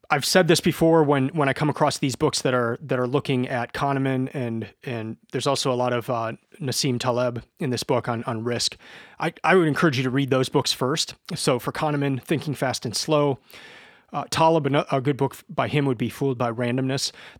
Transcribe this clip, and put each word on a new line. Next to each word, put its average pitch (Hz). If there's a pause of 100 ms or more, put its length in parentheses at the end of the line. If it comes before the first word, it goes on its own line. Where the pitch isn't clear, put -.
(100)
I've 143
said 185
this 160
before 165
when, 139
when 147
I 135
come 151
across 143
these 131
books -
that 131
are, 120
that 131
are 127
looking 131
at 123
Kahneman 135
and, 117 (120)
and 113 (160)
there's 131
also 135
a -
lot 123
of, 120
uh, 113 (260)
Nassim 127
Taleb 123 (160)
in 143
this 117
book 123
on, 117
on 113
risk. 120 (440)
I, 160 (120)
I 175
would 170
encourage 147
you 131
to 127
read 135
those 131
books -
first. 135 (200)
So 135
for 131
Kahneman, 143
Thinking 151
Fast 127
and 117
Slow, 147 (760)
uh, 143
Taleb, 160
a, 143
a 139
good 135
book 135
f-, -
by 135
him 143
would 127
be 120
Fooled 135
by 120
Randomness. 127 (280)